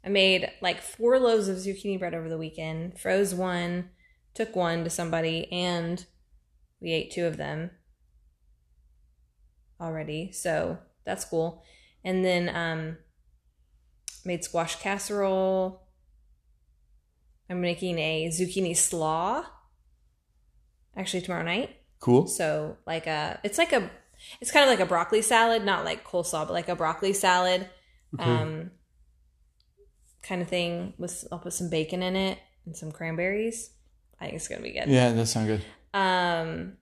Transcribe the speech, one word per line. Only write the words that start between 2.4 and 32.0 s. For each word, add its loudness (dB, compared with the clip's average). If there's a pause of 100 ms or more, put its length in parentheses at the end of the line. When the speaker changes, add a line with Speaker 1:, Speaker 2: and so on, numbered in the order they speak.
Speaker 1:
froze 2
one, -2 (440)
took -4
one 0
to -2
somebody, -2
and -2 (760)
we -6
ate -2
two -2
of -2
them -6 (2000)
already, -6
so -2 (260)
that's -6
cool. -4 (420)
And 0
then, 2
um, -4 (1300)
made -4
squash -2
casserole. 0 (1600)
I'm -4
making -2
a 0
zucchini -2
slaw, 0 (1500)
actually, -4
tomorrow -4
night. -4 (240)
Speaker 2:
Cool. 6
Speaker 1:
So, -2 (100)
like -6
a, -4
it's -2
like 4
a, 2 (500)
it's -6
kind 8
of 8
like 6
a 4
broccoli 2
salad, 6
not 0
like -4
coleslaw, -2
but -6
like -2
a -2
broccoli 0
salad, 4 (500)
Speaker 2:
Okay. -4
Speaker 1:
um, 0 (1500)
kind -4
of -4
thing. -2
With, -10
I'll -8
put -10
some -4
bacon -2